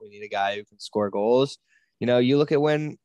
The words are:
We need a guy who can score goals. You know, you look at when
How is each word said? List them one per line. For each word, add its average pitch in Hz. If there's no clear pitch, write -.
We 107
need 104
a 104
guy 101
who 104
can -
score 104
goals. 117
You 113
know, 123
you 131
look 147
at 143
when 151